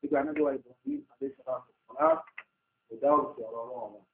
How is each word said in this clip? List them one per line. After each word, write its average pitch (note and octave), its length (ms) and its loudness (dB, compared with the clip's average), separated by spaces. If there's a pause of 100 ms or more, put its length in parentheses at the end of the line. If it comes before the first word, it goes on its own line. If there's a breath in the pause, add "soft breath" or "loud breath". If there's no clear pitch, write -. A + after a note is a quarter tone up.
Nígbà D3 160 0
Ànábì D3+ 240 -2
wa C#3+ 120 2
Ibrahim C#3 520 -8
alayhi - 280 -8
salatu B2+ 400 -10
wassalam, D#3 440 2 (720)
kò A2+ 60 -12
dá C#3 140 2
òkè C#3+ 320 4
ọ̀rọ̀ A2+ 180 -8
Ọlọ́run A#2 300 -10
wọn. G#2 220 -20